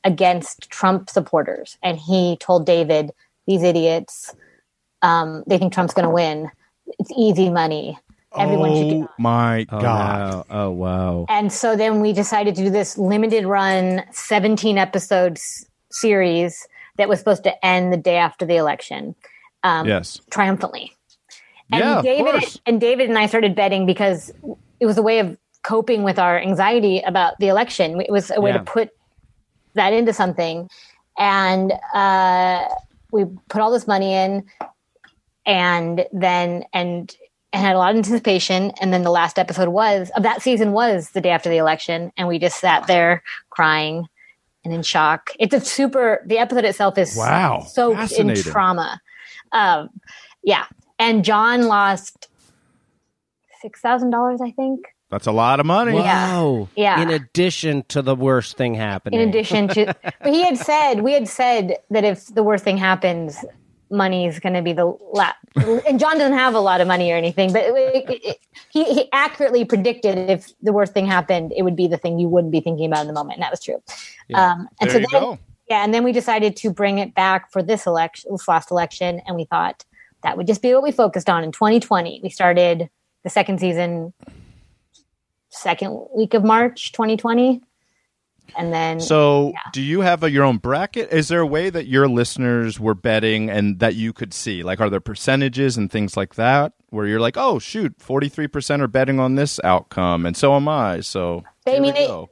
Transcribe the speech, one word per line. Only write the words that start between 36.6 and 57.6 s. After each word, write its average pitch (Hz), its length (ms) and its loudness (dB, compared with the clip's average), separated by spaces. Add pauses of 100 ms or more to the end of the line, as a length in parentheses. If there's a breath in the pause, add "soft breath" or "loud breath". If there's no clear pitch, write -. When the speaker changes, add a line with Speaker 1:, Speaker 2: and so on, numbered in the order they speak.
Speaker 1:
and, 175 420 -6 (380)
and 196 100 -2
had 190 120 4
a 185 40 4
lot 185 120 4
of 220 60 2
anticipation. 196 760 0 (100)
And 190 120 0
then 180 100 2
the 175 80 2
last 170 280 0
episode 180 300 0
was, 196 460 0
of 214 80 0
that 233 180 0
season 220 300 2
was 202 400 0
the 196 100 -4
day 180 80 2
after 170 200 0
the 165 80 2
election. 165 600 -2
And 185 100 -2
we 170 120 -2
just 175 200 -2
sat 170 280 2
there 175 360 4 (260 loud breath)
crying 156 580 0 (560 soft breath)
and 165 100 -8
in 165 100 -6
shock. 156 560 0
It's 220 140 0
a 269 60 2
super, 254 680 0
the 202 120 0
episode 240 280 0
itself 202 320 0
is 180 200 0
Speaker 2:
Wow. 139 500 0
Speaker 1:
soaked 240 260 0
in 214 140 -4 (220)
Speaker 2:
Fascinating. 196 220 0
Speaker 1:
trauma. 180 500 -2 (500 loud breath)
Um, 180 380 2 (540 loud breath)
yeah. 196 220 2 (340)
And 226 260 2
John 226 420 2
lost 202 600 0 (1300)
six 220 200 -18
thousand 247 300 0
dollars, 240 300 0
I 240 100 -6
think. 262 340 -4 (240)
Speaker 2:
That's - 180 -6
a 113 40 2
lot 120 280 4
of 143 60 0
money. 196 320 2
Speaker 1:
Yeah. 185 400 0
Speaker 3:
Wow. 131 380 0
Speaker 1:
Yeah. 196 260 2
Speaker 3:
In 165 80 0
addition 156 800 -2